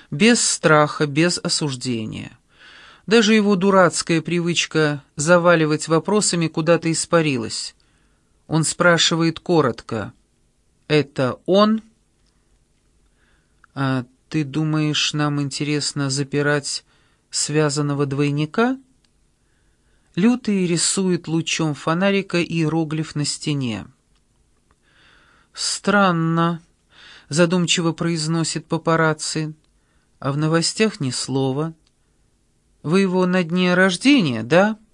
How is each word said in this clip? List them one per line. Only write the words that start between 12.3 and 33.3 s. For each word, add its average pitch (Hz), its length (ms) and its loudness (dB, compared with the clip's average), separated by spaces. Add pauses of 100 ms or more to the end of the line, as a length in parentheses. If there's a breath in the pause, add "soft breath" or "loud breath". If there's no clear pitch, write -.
«А 131 320 -4 (240)
ты 156 140 -2
думаешь, 151 720 -2
нам 147 280 -2
интересно 143 680 -4
запирать 143 760 -2 (460)
связанного 147 760 -2
двойника?» 147 720 0 (1400)
Лютый 208 540 0
рисует 175 600 0
лучом 160 460 -2
фонарика 185 680 -2
иероглиф 156 720 -4
на 147 100 -2
стене. 131 640 -6 (1600 soft breath)
«Странно», 170 1080 0 (680 loud breath)
задумчиво 170 640 2
произносит 165 760 -4
папарацци. 160 880 -2 (640)
«А 139 120 -4
в 139 60 -4
новостях 165 600 0
ни 131 120 -4
слова. 135 640 -4 (1120)
Вы 175 180 2
его 185 240 0
на 180 180 0